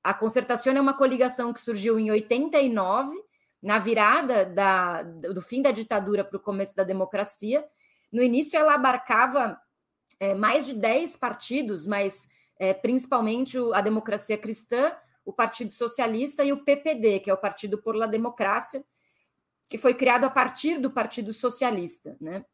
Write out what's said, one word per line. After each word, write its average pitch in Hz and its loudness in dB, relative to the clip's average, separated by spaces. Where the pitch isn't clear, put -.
A 190 0
concertação 240 0
é 277 4
uma 277 2
coligação 247 2
que - -12
surgiu 220 0
em 214 0
oitenta 254 2
e 277 4
nove, 233 0
na 208 0
virada 226 2
da, 180 2
do 170 -10
fim 247 -4
da 277 4
ditadura 202 -2
pro - -10
começo 196 -6
da 196 0
democracia. 202 -2
No 233 0
início, 285 2
ela 302 6
abarcava, 247 2
é, 196 0
mais 226 2
de 262 -8
dez 226 0
partidos, 220 -4
mas, 202 -2
é, 190 2
principalmente 247 0
o, 233 0
a 196 4
Democracia 214 -2
Cristã, 240 -2
o 202 -8
Partido 226 -2
Socialista 240 -2
e 277 4
o 277 -4
P 285 6
P 285 -2
D, 214 2
que 202 -6
é 190 4
o 190 2
Partido 202 -4
por 220 -6
la 226 0
Democracia, 220 -2
que 226 -8
foi 240 4
criado 247 4
a 254 0
partir 269 0
do 262 -2
Partido 226 -6
Socialista, 214 -4
né? 175 -10